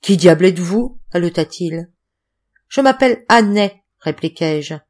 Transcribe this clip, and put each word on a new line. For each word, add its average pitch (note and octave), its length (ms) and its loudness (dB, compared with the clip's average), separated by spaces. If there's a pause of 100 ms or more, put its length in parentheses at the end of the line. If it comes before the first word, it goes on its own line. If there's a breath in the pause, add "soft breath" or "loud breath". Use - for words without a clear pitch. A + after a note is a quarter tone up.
Qui G3 160 0
diable E3 300 4
êtes-vous? F#3+ 540 -2 (120)
haleta-t-il. E3+ 760 -6 (800)
Je - 120 -4
m'appelle C4 480 2
Hannay, G#3 540 0 (160)
répliquai-je. D#3 760 -6 (160)